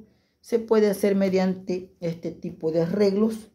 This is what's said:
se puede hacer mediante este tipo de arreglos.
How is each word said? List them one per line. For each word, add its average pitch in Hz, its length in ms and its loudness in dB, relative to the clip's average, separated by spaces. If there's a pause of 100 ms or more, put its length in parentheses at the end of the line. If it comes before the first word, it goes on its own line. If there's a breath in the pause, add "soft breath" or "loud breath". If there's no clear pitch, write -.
(400 soft breath)
se - 180 -4
puede 220 320 2
hacer 202 240 2
mediante 185 880 -2
este 170 320 -6
tipo 160 380 -8
de 165 120 0
arreglos. 202 720 0